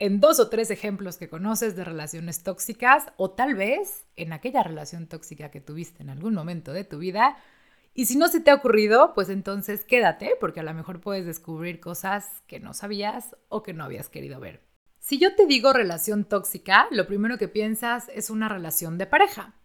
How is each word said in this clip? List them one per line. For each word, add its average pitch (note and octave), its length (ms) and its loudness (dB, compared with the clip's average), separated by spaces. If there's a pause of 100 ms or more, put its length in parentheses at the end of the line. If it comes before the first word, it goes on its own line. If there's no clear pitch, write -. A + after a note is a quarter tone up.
en G3+ 180 2
dos D4 220 8
o A3 80 4
tres A3 240 -2
ejemplos G3 440 -8
que E3 120 -12
conoces G#3 480 -4
de F3+ 80 -8
relaciones E3 580 -10
tóxicas, B3 640 2 (100)
o F#3+ 140 -2
tal C4 240 0
vez A#3+ 640 -4
en E3 160 -8
aquella A#3 320 0
relación E3 420 -10
tóxica D3+ 460 -16
que C#3+ 80 -16
tuviste D3+ 420 -14
en C#3 80 -12
algún E3 240 -4
momento E3 380 -6
de F3+ 100 -6
tu D#3 160 -14
vida. G3 380 0 (580)
Y B3+ 120 -2
si B3 100 0
no D#4+ 100 6
se E4+ 140 2
te E4 100 8
ha C#4+ 40 12
ocurrido, A#3+ 600 6
pues F#3+ 140 0
entonces G3 560 -6
quédate, G#3+ 560 2
porque F3 180 -4
a D#3+ 60 -8
lo D#3 100 -8
mejor F3 260 -12
puedes G3 240 -8
descubrir E3 540 -10
cosas F#3+ 720 -8
que - 100 -16
no - 160 -16
sabías G#3 600 -8 (120)
o G#3+ 140 -6
que F#3 120 -12
no D#3+ 100 -10
habías C#3 240 -12
querido C#3 320 -14
ver. - 260 -18 (320)
Si - 200 -10
yo F#4 180 2
te G4+ 100 8
digo C4+ 260 4
relación G#3 520 0
tóxica, G3 680 2
lo G#3 160 2
primero G#3+ 320 -2
que G#3+ 80 -2
piensas A3 680 -4
es G#3+ 160 -8
una A3 200 -2
relación E3+ 500 -4
de F#3+ 80 -4
pareja. D#4 480 2 (100)